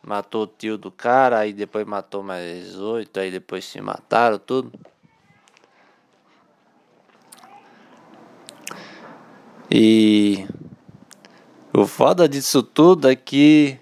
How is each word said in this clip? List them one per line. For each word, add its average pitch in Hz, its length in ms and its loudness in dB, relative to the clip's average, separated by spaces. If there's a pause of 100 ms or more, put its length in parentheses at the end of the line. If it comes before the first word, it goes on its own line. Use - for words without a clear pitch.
Matou 104 420 -8
o - 20 -8
tio 107 320 -10
do 95 120 -16
cara, 123 500 0
aí 107 120 -4
depois 101 340 -8
matou 101 360 -10
mais 90 560 -12
oito, 104 420 -8
aí 95 100 -6
depois 92 360 -12
se - 120 -18
mataram, 107 600 -2
tudo. 123 340 -8 (4000)
E 107 760 2 (1300)
o 107 120 4
foda 165 400 2
disso 139 360 -2
tudo 151 480 4
é 131 40 2
que 143 680 2